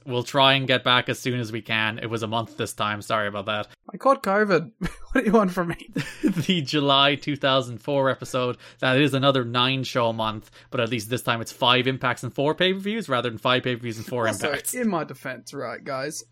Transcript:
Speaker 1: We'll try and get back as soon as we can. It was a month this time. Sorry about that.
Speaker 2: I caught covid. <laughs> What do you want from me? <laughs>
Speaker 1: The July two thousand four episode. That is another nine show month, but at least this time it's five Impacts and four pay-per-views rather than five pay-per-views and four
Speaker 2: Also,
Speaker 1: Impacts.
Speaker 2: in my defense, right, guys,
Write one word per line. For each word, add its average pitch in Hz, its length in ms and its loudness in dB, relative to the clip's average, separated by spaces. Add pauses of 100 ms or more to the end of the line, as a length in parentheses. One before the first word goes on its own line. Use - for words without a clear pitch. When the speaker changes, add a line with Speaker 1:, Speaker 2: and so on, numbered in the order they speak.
Speaker 1:
We'll 123 200 -2
try 135 300 4
and 135 120 0
get 127 160 2
back 123 260 2
as 123 120 -4
soon 123 180 -2
as 110 140 -4
we 113 100 -6
can. 110 380 -2
It 117 100 -6
was 113 140 -2
a - 20 -2
month 110 300 -4
this 110 160 -4
time. 104 280 -4
Sorry 107 280 -2
about 101 180 -6
that. 104 220 -4 (240)
Speaker 2:
I 202 40 -12
caught 269 280 2
covid. 196 560 2
<laughs> 175 100 -4 (220)
What 262 100 4
do 220 40 -6
you 202 60 4
want 202 180 6
from 180 160 -2
me? - 220 -8 (180)
<laughs> - 160 -10
Speaker 1:
The 175 400 0
July 139 540 4
two 143 180 -4
thousand 131 440 0
four 139 320 0
episode. 123 480 -2 (200)
That 131 220 4
is 143 120 4
another 135 320 2
nine 127 380 0
show 117 300 0
month, 110 400 -4 (180)
but 131 80 -2
at 117 100 2
least 113 220 -4
this 123 120 -2
time 117 180 0
it's 110 100 -8
five 127 380 4
Impacts 127 340 -2
and 120 100 -6
four 147 220 0
pay-per-views 190 540 -2
rather 123 200 0
than 110 100 -6
five 127 260 2
pay-per-views 120 320 -4
and 113 100 -10
four 120 220 0
Speaker 2:
Also, - 220 -2
Speaker 1:
Impacts. - 220 -4
Speaker 2:
in 247 160 -2
my 170 140 -2
defense, 131 500 -12
right, 127 300 -10
guys, 143 500 -6